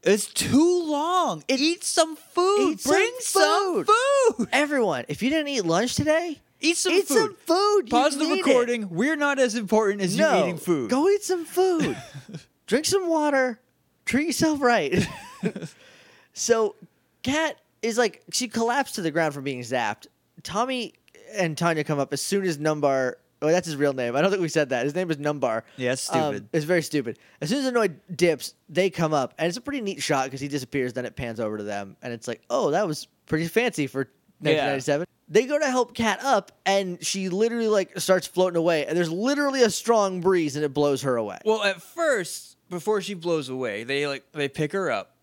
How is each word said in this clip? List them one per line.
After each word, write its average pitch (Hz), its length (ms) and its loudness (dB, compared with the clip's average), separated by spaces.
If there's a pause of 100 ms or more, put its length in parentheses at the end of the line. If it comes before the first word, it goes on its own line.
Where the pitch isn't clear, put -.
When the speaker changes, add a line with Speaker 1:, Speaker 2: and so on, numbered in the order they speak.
Speaker 1:
It's 202 220 2
too 339 580 2
long. 302 640 0
Speaker 2:
It 262 100 2
Speaker 1:
Eat 320 260 0
some 320 320 0
food. 359 580 0
Speaker 2:
Eat 190 60 -12
some 262 120 0
Speaker 1:
Bring 415 280 2
some 392 640 2
Speaker 2:
food. - 40 -6 (480)
Speaker 1:
food. 214 160 -4
Speaker 2:
Everyone, 240 560 0
if 143 140 -8
you 226 80 0
didn't 294 180 -2
eat 226 160 -4
lunch 175 320 0
today, 311 420 0 (220)
Speaker 1:
Eat 330 160 2
some 359 160 0
Speaker 2:
eat 370 160 2
Speaker 1:
food. 285 80 2
Speaker 2:
some 427 180 2
food. 392 520 2
You - 40 -8
Speaker 1:
Pause 277 280 4
the 311 60 0
Speaker 2:
need 330 160 0
it. 359 60 0
Speaker 1:
recording. 240 440 2
We're 247 260 0
not 285 240 0
as 247 160 2
important 214 440 0
as 180 160 -2
you 302 60 2
Speaker 2:
No. 262 220 4
Speaker 1:
eating 165 120 -4
food. 147 320 -2
Speaker 2:
Go 285 200 2
eat 403 160 2
some 349 200 -2
food. 330 520 0 (360)
Speaker 1:
<laughs> - 340 -20
Speaker 2:
Drink 294 200 0
some 381 220 0
water. 285 520 2 (460)
Treat 285 220 0
yourself 311 340 0
right. 180 420 4 (380)
<laughs> 180 60 -2 (840)
So 226 440 0 (460)
Kat 294 360 -2 (240)
is 226 160 -2
like, 233 240 0 (100)
she 247 160 -2
collapsed 240 480 -2
to 214 60 -6
the 165 80 0
ground 151 240 0
from 139 100 -10
being 131 160 -6
zapped. 117 460 -2 (360)
Tommy 240 520 -4 (400)
and 175 240 -2
Tanya 160 260 0
come 147 140 -2
up 135 140 -2
as 139 100 -4
soon 196 220 -2
as 165 140 -2
Numbar, 143 560 2 (280)
oh, 151 60 2
that's 170 180 2
his 156 100 -6
real 143 160 2
name. 123 240 -2
I 143 60 2
don't 190 80 4
think 196 120 0
we 165 60 -2
said 147 220 0
that. 123 140 0
His 143 100 -2
name 180 160 -2
is 156 60 0
Numbar. 135 460 -2 (140)
Speaker 1:
Yeah, 127 140 -2
that's 131 240 -4
Speaker 2:
Um, 156 200 2
Speaker 1:
stupid. 104 180 -10
Speaker 2:
it's 156 120 -2
very 170 180 2
stupid. 135 360 -4 (220)
As 151 80 -6
soon 262 160 0
as 254 80 0
Anoy 214 220 0 (200)
dips, 165 400 0 (140)
they 175 220 0
come 160 220 0
up. 135 260 0
And 160 100 0
it's 175 80 -4
a 247 40 -10
pretty 277 200 -8
neat 196 220 -6
shot 135 280 0
'cause 135 100 -10
he 143 80 -8
disappears, 131 440 -4
then 120 140 -6
it 107 100 -12
pans 117 240 -6
over 107 180 -4
to 104 60 -8
them. 101 380 -8
And 127 100 -10
it's 113 160 -12
like, 120 120 -8 (100)
"Oh, 143 200 2
that 185 160 2
was 151 220 -8 (180)
pretty 156 220 -2
fancy 220 380 0
for 135 220 -6 (320)
Speaker 1:
Yeah. 151 120 0
Speaker 2:
nineteen 147 140 2
ninety-seven." 143 400 0 (240)
They 214 140 4
go 294 140 0
to 302 120 0
help 247 240 0
Kat 214 300 0
up, 233 280 2 (120)
and 185 400 0
she 190 240 -4
literally, 220 400 0
like, 196 320 0
starts 185 260 2
floating 180 300 0
away. 165 300 2
And 160 100 -2
there's 175 140 0
literally 269 520 2
a 226 80 6
strong 202 500 2
breeze, 165 360 2
and 151 80 -2
it 143 80 -2
blows 143 300 2
her 135 140 0
away. 107 280 -4
Speaker 1:
Well, 214 200 2
at 190 180 0
first, 269 760 -4 (140)
before 208 320 -2
she 202 120 -8
blows 160 360 -2
away, 117 340 -4
they, 139 220 -2
like, 139 260 -6
they 143 160 -4
pick 151 240 -4
her 185 180 -2
up 104 320 -4